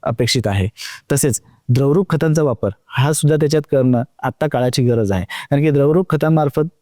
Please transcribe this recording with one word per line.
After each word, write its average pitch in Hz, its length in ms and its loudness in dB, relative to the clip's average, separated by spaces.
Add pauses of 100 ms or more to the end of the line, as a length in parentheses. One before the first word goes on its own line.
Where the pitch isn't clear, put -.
अपेक्षित 117 440 -2
आहे. 98 220 0 (440)
तसेच 143 280 0 (280)
द्रवरूप 139 420 2
खतांचा 160 320 0
वापर 117 280 -2 (160)
हा 139 260 0
सुद्धा 151 240 2
त्याच्यात 151 260 0 (100)
करणं 127 300 2 (200)
आत्ता 131 240 -4
काळाची 127 420 0
गरज 113 240 0
आहे, 92 120 -2 (260)
कारण 143 120 2
की 156 80 2
द्रवरूप 147 400 2
खतांमार्फत 156 520 0 (200)